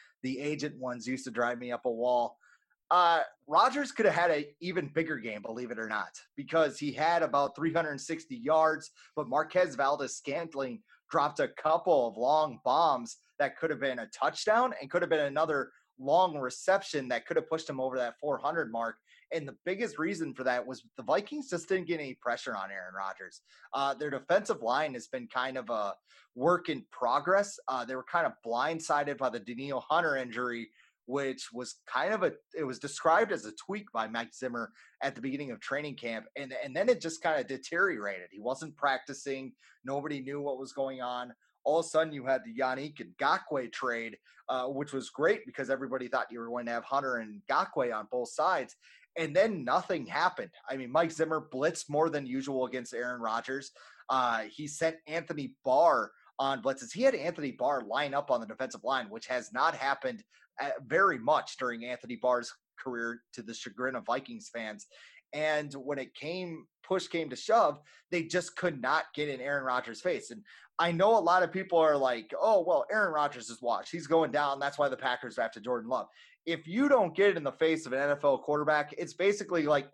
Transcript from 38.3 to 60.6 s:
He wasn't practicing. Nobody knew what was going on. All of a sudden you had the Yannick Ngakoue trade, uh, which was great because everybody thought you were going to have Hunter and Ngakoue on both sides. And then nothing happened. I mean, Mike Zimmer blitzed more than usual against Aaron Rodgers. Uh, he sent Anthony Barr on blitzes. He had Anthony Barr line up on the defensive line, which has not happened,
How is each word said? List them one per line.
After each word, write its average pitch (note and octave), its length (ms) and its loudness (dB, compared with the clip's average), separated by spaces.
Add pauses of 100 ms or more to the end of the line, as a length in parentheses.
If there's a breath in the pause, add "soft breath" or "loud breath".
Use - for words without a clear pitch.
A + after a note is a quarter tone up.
He G2 80 -18
wasn't C3+ 380 -6
practicing. C3+ 760 -4 (300 soft breath)
Nobody C#3 380 -6
knew C#3 180 -8
what C#3+ 200 -4
was C3 120 -12
going C3+ 300 -4
on. B2 320 -6 (300)
All D3+ 160 2
of E3 60 -2
a - 40 -12
sudden D#3+ 240 2
you C3+ 140 -8
had C3 180 0
the A2+ 80 -14
Yannick C3 480 -4 (180)
Ngakoue C#3 540 0
trade, A#2 440 -4 (320 soft breath)
uh, B2+ 180 0
which C#3 260 -6
was B2+ 160 -6
great F#3+ 380 2
because C3+ 240 -4
everybody C3 360 -4
thought B2 220 0
you A#2 100 -12
were A#2 100 -8
going A#2+ 180 -4
to A#2 60 -2
have A#2 100 -4
Hunter C3+ 340 0
and G#2+ 320 -8
Ngakoue C3+ 460 0
on G#2+ 160 -6
both B2 180 -2
sides. D#3 460 0 (420 soft breath)
And D#3 160 -2
then F#3+ 300 4
nothing D3+ 420 0
happened. D3 460 -2 (180)
I C3 60 -4
mean, B2+ 160 -8
Mike E3 180 4
Zimmer D#3+ 440 -2
blitzed D3 360 -2
more D3+ 200 4
than D3 160 -4
usual C3 400 -2
against A#2+ 280 -6
Aaron B2 280 -4
Rodgers. A#2 500 -4 (380 loud breath)
Uh, B2 400 4
he D3 180 -10
sent D#3+ 300 -2 (100)
Anthony D3+ 560 -6
Barr C3+ 480 6 (260 soft breath)
on C3+ 240 0
blitzes. B2+ 300 -2
He F#3 100 -6
had C4 140 4
Anthony D3+ 360 -4
Barr C3+ 360 0
line C3+ 260 -2
up C#3+ 160 -2
on A#2+ 120 4
the A2+ 40 -10
defensive A2+ 380 -8
line, B2+ 260 0
which A2+ 180 -12
has B2 260 -4
not D3 200 2
happened, C3 480 -2 (400 soft breath)